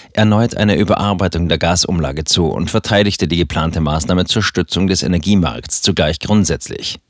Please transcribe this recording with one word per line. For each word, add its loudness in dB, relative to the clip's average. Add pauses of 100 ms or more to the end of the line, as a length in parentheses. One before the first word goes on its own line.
(140)
erneut 2
eine 2
Überarbeitung 0
der 2
Gasumlage -2
zu 0
und -4
verteidigte 0
die 0
geplante -2
Maßnahme 0
zur 0
Stützung -2
des 0
Energiemarkts 0
zugleich 0
grundsätzlich. -2 (100)